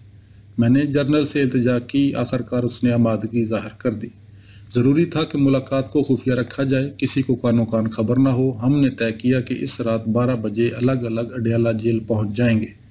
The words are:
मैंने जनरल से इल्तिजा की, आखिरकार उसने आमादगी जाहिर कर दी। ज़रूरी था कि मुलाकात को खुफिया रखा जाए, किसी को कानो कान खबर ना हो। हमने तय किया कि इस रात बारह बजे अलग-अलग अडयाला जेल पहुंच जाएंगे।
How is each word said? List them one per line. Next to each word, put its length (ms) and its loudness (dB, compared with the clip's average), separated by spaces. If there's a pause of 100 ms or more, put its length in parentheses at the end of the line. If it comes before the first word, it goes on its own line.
(600)
मैंने 260 4
जनरल 380 2
से 160 -2
इल्तिजा 380 2
की, 340 0
आखिरकार 500 -2
उसने 300 0
आमादगी 520 0
जाहिर 360 -4
कर 100 -2
दी। 200 -8 (640)
ज़रूरी 320 4
था 160 -4
कि 160 -4
मुलाकात 540 0
को 100 2
खुफिया 320 0
रखा 300 -2
जाए, 360 0
किसी 220 -2
को 120 0
कानो 300 2
कान 220 0
खबर 320 0
ना 120 4
हो। 200 2 (120)
हमने 280 4
तय 220 -2
किया 280 0
कि 140 -6
इस 260 -4
रात 280 -2
बारह 280 2
बजे 340 0
अलग-अलग 640 -2
अडयाला 400 0
जेल 280 0
पहुंच 360 -2
जाएंगे। 360 2 (180)